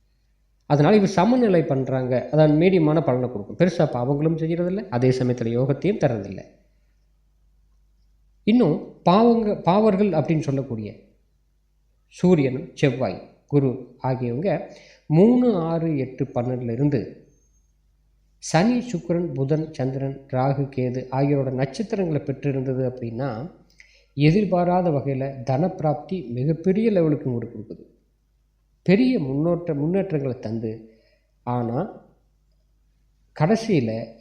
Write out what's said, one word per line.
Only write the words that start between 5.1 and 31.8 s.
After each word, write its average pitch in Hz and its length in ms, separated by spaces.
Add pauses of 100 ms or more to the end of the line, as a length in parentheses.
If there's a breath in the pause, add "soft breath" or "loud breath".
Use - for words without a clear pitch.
சமயத்துல 123 400
யோகத்தையும் 135 500
தர்றதில்லை. 98 440 (2000)
இன்னும் 214 560 (100)
பாவங்க-, 220 520
பாவர்கள் 202 480
அப்படின்னு 156 300
சொல்லக்கூடிய 123 540 (1160)
சூரியன், 151 640
செவ்வாய், 127 560 (180)
குரு 135 560
ஆகியவங்க 131 680 (340 loud breath)
மூணு, 226 480
ஆறு, 165 420
எட்டு, 127 260
பன்னெண்டுல 123 480
இருந்து 131 460 (1200)
சனி, 233 420
சுக்கிரன், 170 540
புதன், 151 400
சந்திரன், 135 600
ராகு, 135 420
கேது 127 360
ஆகியோரோட 139 400
நட்சத்திரங்களை 160 680
பெற்றிருந்தது 131 680
அப்படின்னா, 120 640 (640 soft breath)
எதிர்பாராத 175 760
வகையில 135 540
தனப்பிராப்தி 151 840
மிகப்பெரிய 165 640
லெவலுக்கு 160 380
உங்களுக்கு 117 300
கொடுக்குது. - 240 (960)
பெரிய 247 380
முன்னோட்ட-, 160 560
முன்னேற்றங்களை 151 640
தந்து, 110 500 (540 soft breath)
ஆனா 123 580 (1400)